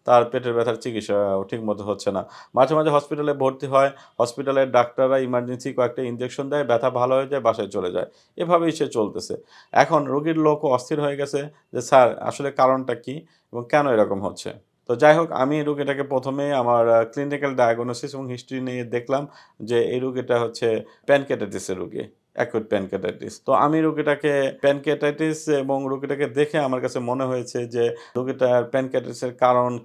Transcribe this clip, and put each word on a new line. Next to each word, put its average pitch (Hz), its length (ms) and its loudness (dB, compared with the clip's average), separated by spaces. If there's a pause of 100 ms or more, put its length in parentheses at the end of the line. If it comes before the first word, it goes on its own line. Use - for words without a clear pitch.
তার 120 200 6
পেটের 120 280 -2
ব্যথার 117 220 0
চিকিৎসা 110 380 -6 (360)
ঠিকমতো 107 340 -4
হচ্ছে 101 280 -4
না। 95 140 -4 (300)
মাঝে 127 200 4
মাঝে 156 140 2
হসপিটালে 147 440 0
ভর্তি 135 340 -2
হয়, 135 240 4 (280)
হসপিটালের 135 520 0
ডাক্তাররা 131 460 2
ইমার্জেন্সি 123 560 -4
কয়েকটা 123 280 0
ইনজেকশন 127 480 -6
দেয়, 147 140 0
ব্যথা 120 260 2
ভালো 123 260 2
হয়ে 135 120 0
যায়, 135 140 -2
বাসায় 110 260 0
চলে 92 240 -4
যায়। 90 140 -2 (300)
এভাবেই 170 360 2
সে 147 160 -2
চলতেছে। - 500 -4 (340)
এখন 147 340 4
রোগীর 147 320 -2
লোক 156 280 2
অস্থির 139 360 0
হয়ে 143 160 -2
গেছে 143 320 -4 (240)
যে, 123 80 -4
"স্যার, 120 380 6
আসলে 139 320 -6
কারণটা 131 440 2
কী 131 220 -10 (360)
এবং 120 160 -6
কেন 147 180 4
এরকম 101 340 4
হচ্ছে?" 98 320 -8 (340)
তো 123 80 0
যাই 151 220 8
হোক, 165 140 0
আমি 147 320 0
রোগীটাকে 139 400 -2
প্রথমে 135 500 -2
আমার, 120 360 4
আহ, 113 160 6
ক্লিনিক্যাল 143 500 -4
ডায়াগনোসিস 120 580 0
এবং 135 140 -10
হিস্ট্রি 127 340 -8
নিয়ে 123 220 -6
দেখলাম 120 440 -4 (340)
যে 117 220 2
এই 120 160 -2
রোগীটা 127 400 -2
হচ্ছে 113 440 -2 (220)
প্যানক্রিয়াটাইটিসের 107 720 -2
রোগী, - 260 -8 (300)
অ্যাকিউট - 360 -4
প্যানক্রিয়াটাইটিস। 98 760 -6
তো 135 80 0
আমি 151 280 2
রোগীটাকে 147 800 0
প্যানক্রিয়াটাইটিস 147 880 0
এবং 139 420 0
রোগীটাকে 135 380 -4
দেখে 147 320 0
আমার 127 220 0
কাছে 131 180 -4
মনে 123 240 -2
হয়েছে 127 420 -4
যে 117 300 0 (200)
রোগীটার 127 480 2
প্যানক্রিয়াটাইটিসের 127 680 -4
কারণ 123 520 2